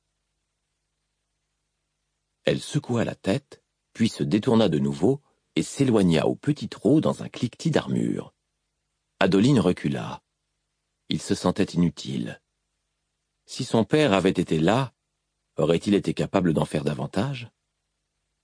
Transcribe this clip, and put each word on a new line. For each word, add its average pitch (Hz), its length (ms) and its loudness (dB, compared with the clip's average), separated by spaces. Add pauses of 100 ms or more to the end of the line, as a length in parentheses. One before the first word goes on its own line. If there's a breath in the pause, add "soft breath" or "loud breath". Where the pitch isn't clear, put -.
(2500)
Elle 135 160 0
secoua 120 460 -4
la - 100 -8
tête, - 480 -6 (300)
puis 117 140 0
se - 160 -4
détourna 110 460 2
de 78 100 0
nouveau 73 400 0 (360)
et 80 80 0
s'éloigna 98 600 2
au 65 100 0
petit - 340 -4
trot 139 320 2
dans - 200 -2
un - 60 -10
cliquetis - 440 -6
d'armure. 58 600 -2 (840)
Adeline 101 400 4
recula. 71 640 -2 (840)
Il 151 120 -4
se - 140 -2
sentait 175 280 0
inutile. 71 800 -2 (1040)
Si - 200 -10
son 113 180 2
père 147 300 2
avait 95 160 4
été 82 300 0
là, 113 340 0 (640)
aurait-il 85 380 2
été 82 180 0
capable 87 400 0
d'en 76 100 2
faire 73 220 -4
davantage ? 113 640 -6 (960)